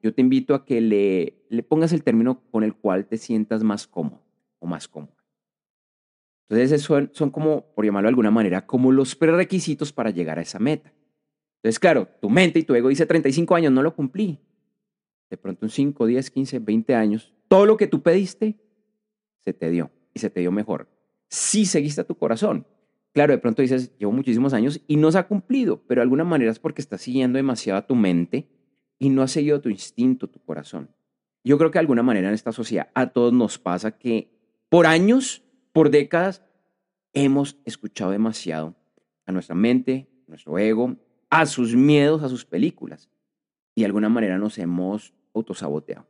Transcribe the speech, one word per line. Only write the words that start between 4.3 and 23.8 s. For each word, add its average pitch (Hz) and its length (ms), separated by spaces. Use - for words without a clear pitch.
o 85 80
más 85 200
cómoda. 76 300
Entonces, 123 260
esos 147 140
son, 147 280
son 143 160
como, 151 440
por 107 120
llamarlo 101 220
de - 20
alguna 117 200
manera, 101 360
como 131 260
los 135 240
prerequisitos 165 800
para 113 160
llegar 82 280
a 82 40
esa - 160
meta. 151 340
Entonces, 113 160
claro, 143 280
tu 101 80
mente 170 300
y 160 60
tu 139 100
ego 120 160
dice, 156 160
"Treinta 160 240
y - 20
cinco 170 220
años, 160 180
no 131 100
lo 160 140
cumplí". 160 420
De - 80
pronto 95 260
en 110 60
cinco, 143 340
diez, 123 260
quince, 135 280
veinte 110 360
años, 107 380
todo 196 160
lo 214 140
que 214 80
tú 151 160
pediste, 196 560
se - 160
te 82 160
dio, 85 200
y - 60
se 110 100
te - 120
dio 90 120
mejor. 107 380
Sí - 360
seguiste 151 380
a - 40
tu - 120
corazón. - 480
Claro, 147 180
de 120 60
pronto 120 240
dices, 127 340